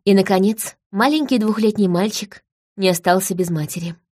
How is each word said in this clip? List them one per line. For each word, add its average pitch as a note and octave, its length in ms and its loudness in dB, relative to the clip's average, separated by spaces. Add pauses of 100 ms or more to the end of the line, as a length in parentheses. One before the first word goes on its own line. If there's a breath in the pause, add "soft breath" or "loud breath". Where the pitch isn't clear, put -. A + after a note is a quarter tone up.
И, G3+ 100 4
наконец, F#3+ 640 0 (140)
маленький C4 480 0
двухлетний G#3+ 500 0
мальчик G3 540 -4 (340)
не F#3+ 120 0
остался F3+ 460 0
без F3 160 -2
матери. E3 460 -6 (180)